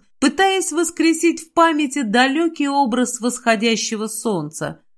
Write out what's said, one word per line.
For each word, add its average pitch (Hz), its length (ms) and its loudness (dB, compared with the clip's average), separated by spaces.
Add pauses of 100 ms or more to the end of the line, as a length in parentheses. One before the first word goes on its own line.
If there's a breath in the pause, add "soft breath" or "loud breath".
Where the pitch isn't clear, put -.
(200)
пытаясь 381 500 2
воскресить 330 720 0
в - 100 -20
памяти 302 500 2
далекий 269 680 0
образ 254 520 0
восходящего 226 880 -2
солнца. 160 760 -6 (160)